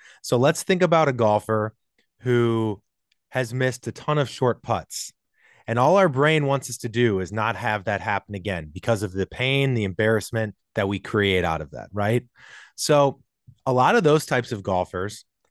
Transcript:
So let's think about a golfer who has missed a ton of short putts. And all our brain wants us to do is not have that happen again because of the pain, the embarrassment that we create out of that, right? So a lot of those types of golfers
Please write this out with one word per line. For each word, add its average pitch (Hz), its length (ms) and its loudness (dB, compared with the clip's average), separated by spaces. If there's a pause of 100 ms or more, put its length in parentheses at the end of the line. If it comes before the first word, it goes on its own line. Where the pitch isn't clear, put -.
(220)
So - 160 0
let's 143 260 2
think 185 180 0
about 160 260 4
a 135 40 2
golfer 107 640 0 (460)
who 117 600 0 (460)
has 127 240 -4
missed 127 340 -2
a 117 60 -6
ton - 260 -2
of 139 100 0
short - 340 0
putts. - 500 -6 (540)
And 117 120 -2
all 151 200 4
our 190 100 4
brain 147 380 2
wants 135 240 -2
us 117 80 -12
to 120 100 -8
do 110 320 2
is 90 120 -6
not 110 240 -2
have 107 280 -4
that 101 160 -2
happen 101 340 -4
again 87 380 -6
because 95 300 -2
of 95 100 -6
the 95 140 -2
pain, 135 480 -2
the 110 100 -2
embarrassment 107 680 -2 (200)
that 101 140 0
we 98 100 -2
create 98 460 0
out 80 160 -2
of 76 120 -12
that, 58 200 -16
right? 107 320 -2 (520)
So 143 440 2 (460)
a 135 60 0
lot 147 240 4
of 226 60 4
those 156 240 4
types 123 260 -2
of 104 100 -6
golfers 92 640 -4 (260)